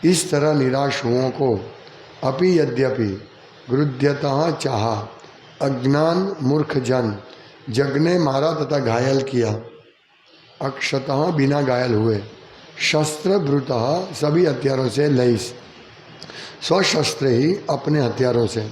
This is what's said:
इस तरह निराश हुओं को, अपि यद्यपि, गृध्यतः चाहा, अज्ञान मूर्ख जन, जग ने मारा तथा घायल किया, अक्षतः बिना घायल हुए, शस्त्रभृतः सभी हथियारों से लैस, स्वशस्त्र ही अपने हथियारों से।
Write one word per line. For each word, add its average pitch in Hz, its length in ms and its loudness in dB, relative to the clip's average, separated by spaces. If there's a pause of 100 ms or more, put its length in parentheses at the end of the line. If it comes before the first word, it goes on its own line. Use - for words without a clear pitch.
इस 165 260 2
तरह 151 240 2
निराश 135 500 0
हुओं 123 260 2
को, 120 400 0 (540)
अपि 170 340 2
यद्यपि, 120 720 0 (420)
गृध्यतः 143 800 0
चाहा, 113 580 -2 (540)
अज्ञान 151 800 0
मूर्ख 147 360 0
जन, 120 400 0 (520)
जग 135 260 0
ने 170 220 2
मारा 147 340 2
तथा 151 260 -2
घायल 131 440 2
किया, 113 380 0 (1000)
अक्षतः 139 680 -2
बिना 143 320 2
घायल 127 320 0
हुए, 107 280 0 (580)
शस्त्रभृतः 151 1300 0
सभी 151 340 2
हथियारों 131 420 0
से 139 200 0
लैस, 123 460 2 (1080)
स्वशस्त्र - 640 0
ही 135 300 2 (140)
अपने 151 300 0
हथियारों 120 460 0
से। 107 260 -4